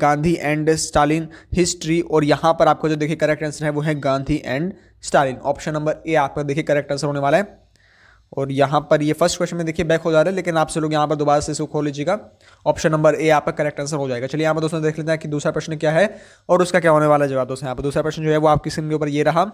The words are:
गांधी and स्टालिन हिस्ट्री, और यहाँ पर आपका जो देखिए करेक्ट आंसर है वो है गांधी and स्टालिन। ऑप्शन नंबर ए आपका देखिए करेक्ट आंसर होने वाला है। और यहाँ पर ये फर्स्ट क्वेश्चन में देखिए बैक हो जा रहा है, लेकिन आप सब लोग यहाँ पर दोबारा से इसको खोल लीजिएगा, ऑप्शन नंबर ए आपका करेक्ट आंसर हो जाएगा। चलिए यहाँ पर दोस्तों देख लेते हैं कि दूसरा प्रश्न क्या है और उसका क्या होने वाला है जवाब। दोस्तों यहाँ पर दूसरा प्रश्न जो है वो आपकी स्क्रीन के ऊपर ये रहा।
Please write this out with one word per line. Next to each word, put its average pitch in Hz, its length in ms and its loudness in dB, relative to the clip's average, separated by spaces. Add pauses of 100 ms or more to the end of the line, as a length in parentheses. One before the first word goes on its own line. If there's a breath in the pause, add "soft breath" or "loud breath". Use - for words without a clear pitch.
गांधी 147 360 2 (100)
and 151 220 0 (100)
स्टालिन 156 500 0 (240 loud breath)
हिस्ट्री, 170 500 0
और 156 220 0
यहाँ 147 300 4
पर 165 140 4
आपका 151 200 2
जो 156 80 0
देखिए 151 200 -2
करेक्ट 151 280 0
आंसर 147 200 -6
है 151 60 -2
वो 147 100 -2
है 151 200 0
गांधी 139 480 -2
and 151 240 -2 (300 soft breath)
स्टालिन। 135 360 0
ऑप्शन 143 340 -4
नंबर 151 340 -4
ए 160 100 0
आपका 147 260 0
देखिए 143 220 -2
करेक्ट 147 280 0
आंसर 143 140 -4
होने 143 140 -4
वाला 143 180 2
है। 208 200 -6 (760 soft breath)
और 135 200 -4
यहाँ 139 300 2
पर 156 200 2
ये 151 120 2
फर्स्ट 175 220 0
क्वेश्चन 170 200 -4
में 170 100 -4
देखिए 160 200 -4
बैक 160 140 2
हो 165 120 -2
जा 156 100 4
रहा 165 80 0
है, 196 60 -2
लेकिन 175 200 -2
आप 156 120 2
सब 165 120 -6
लोग 156 120 -2
यहाँ 151 140 2
पर 151 100 -2
दोबारा 147 240 2
से 151 120 -4
इसको 151 140 -6
खोल 147 180 -4
लीजिएगा, 147 340 -4 (480 soft breath)
ऑप्शन 156 260 0
नंबर 156 220 4
ए 147 160 0
आपका 151 220 2
करेक्ट 147 280 -4
आंसर 143 160 -6
हो 139 120 -4
जाएगा। 123 180 -4
चलिए 156 180 -2
यहाँ 156 100 2
पर 160 60 -2
दोस्तों 160 220 -2
देख 156 160 -2
लेते 160 120 -4
हैं 160 100 0
कि 160 80 -10
दूसरा 147 240 -2
प्रश्न 156 240 -6
क्या 156 160 0
है 180 160 2 (400 loud breath)
और 180 140 4
उसका 175 180 0
क्या 165 100 4
होने 151 160 6
वाला 147 180 4
है 139 60 2
जवाब। 131 180 -2
दोस्तों 131 180 -8
यहाँ 127 100 -6
पर 135 60 -8
दूसरा 143 200 0
प्रश्न 156 200 -6
जो 156 80 0
है 151 60 4
वो 156 120 4
आपकी 151 220 2
स्क्रीन 156 180 -6
के 156 60 -2
ऊपर 147 160 -2
ये 147 120 0
रहा। 165 320 2